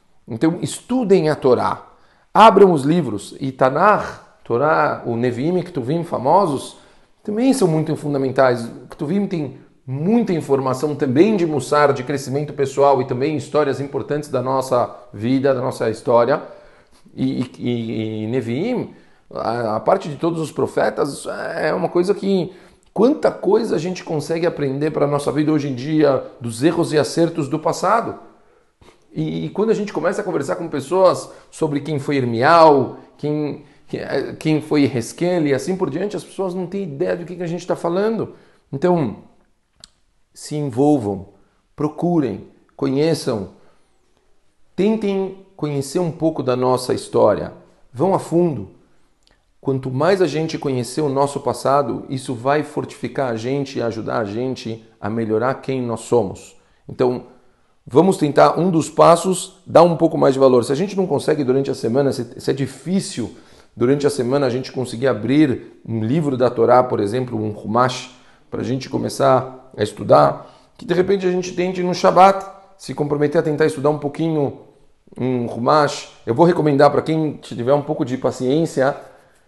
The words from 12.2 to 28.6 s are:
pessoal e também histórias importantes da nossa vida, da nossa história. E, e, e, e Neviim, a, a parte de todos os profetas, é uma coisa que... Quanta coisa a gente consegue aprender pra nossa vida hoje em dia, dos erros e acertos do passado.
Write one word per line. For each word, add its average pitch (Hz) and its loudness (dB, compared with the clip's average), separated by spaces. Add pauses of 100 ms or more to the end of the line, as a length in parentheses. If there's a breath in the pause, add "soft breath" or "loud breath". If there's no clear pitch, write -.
pessoal 139 2
e - -2
também 131 -2
histórias 135 0
importantes 143 -6
da 123 -2
nossa 127 0 (160)
vida, 131 0
da 120 0
nossa 123 -2
história. 120 2 (760 loud breath)
E, 131 -4
e, 123 -4
e, 113 -4
e - -4
Neviim, 131 -4 (360 loud breath)
a, 113 -4
a 117 -2
parte 190 0
de 143 -8
todos 165 -2
os 156 -6
profetas, - -2 (300)
é 165 -2
uma 180 -2
coisa 180 2
que... 190 -2 (420 loud breath)
Quanta 240 2
coisa 208 0
a - -2
gente 175 -6
consegue 165 -2
aprender 147 -2
pra 147 0
nossa 143 -2
vida 151 0
hoje 147 0
em 135 -4
dia, 139 2 (160)
dos 117 -6
erros 165 2
e 151 2
acertos 160 0
do 151 -2
passado. 185 0 (1000 soft breath)